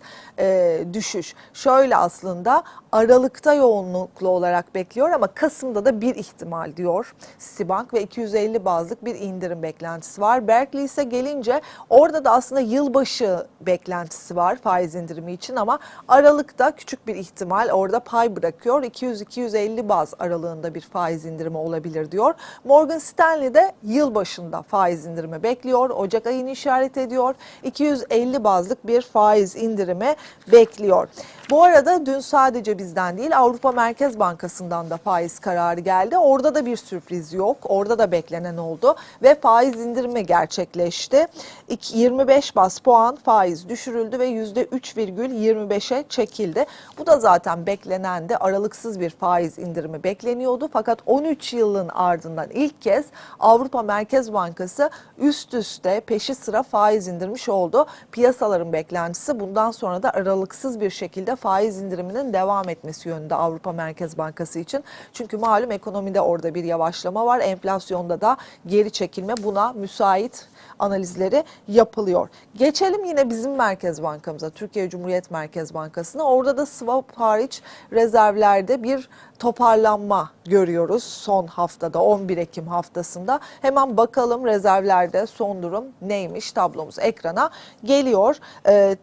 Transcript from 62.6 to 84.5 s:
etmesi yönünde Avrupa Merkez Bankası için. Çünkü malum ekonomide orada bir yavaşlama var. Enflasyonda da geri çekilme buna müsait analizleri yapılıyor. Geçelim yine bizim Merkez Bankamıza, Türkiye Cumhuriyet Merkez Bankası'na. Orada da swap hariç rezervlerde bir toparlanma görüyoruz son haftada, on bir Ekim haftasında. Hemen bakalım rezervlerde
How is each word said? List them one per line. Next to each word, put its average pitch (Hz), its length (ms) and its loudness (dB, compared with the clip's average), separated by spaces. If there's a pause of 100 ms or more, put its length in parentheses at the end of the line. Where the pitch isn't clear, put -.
etmesi 160 400 -12
yönünde 156 260 -8
Avrupa 165 360 -4
Merkez 160 460 -10
Bankası 160 420 -8
için. 269 240 -8 (300)
Çünkü 240 240 -10
malum 226 340 0
ekonomide 196 500 -4
orada 165 340 0
bir 175 80 -6
yavaşlama 170 640 -2
var. 240 140 2
Enflasyonda 185 800 -4
da 240 160 2 (280)
geri 202 260 2
çekilme 190 420 -6 (100)
buna 208 300 0
müsait 202 720 -2 (320)
analizleri 190 640 0 (240)
yapılıyor. 208 600 2 (260)
Geçelim 359 500 0
yine 285 240 0
bizim 233 260 -4
Merkez 185 480 -2
Bankamıza, 151 460 -8
Türkiye 196 400 -8
Cumhuriyet 180 420 -6
Merkez 156 420 -10
Bankası'na. 165 500 -8
Orada 262 340 2
da 294 80 -2
swap 262 520 -6
hariç 226 440 0 (300)
rezervlerde 214 920 4
bir 262 260 -4 (300)
toparlanma 214 920 2 (140)
görüyoruz 175 580 2
son 190 440 -4
haftada, 165 540 -4
on 196 280 2
bir 180 80 -2
Ekim 165 300 -8
haftasında. 175 720 -6 (220)
Hemen 269 360 0
bakalım 240 480 2
rezervlerde 190 800 2